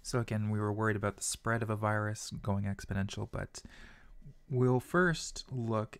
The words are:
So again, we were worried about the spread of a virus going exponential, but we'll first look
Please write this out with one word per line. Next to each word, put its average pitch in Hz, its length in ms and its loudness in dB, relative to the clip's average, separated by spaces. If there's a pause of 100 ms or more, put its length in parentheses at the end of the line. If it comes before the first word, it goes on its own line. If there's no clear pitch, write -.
So - 180 0
again, 107 300 0
we 104 100 0
were 104 120 2
worried 110 240 2
about 101 200 0
the - 60 -10
spread 113 400 0
of 110 80 -2
a 110 60 2
virus 107 540 0 (120)
going 101 220 0
exponential, 98 680 -2
but - 320 -6 (880)
we'll 127 300 6
first - 720 2
look 113 500 -2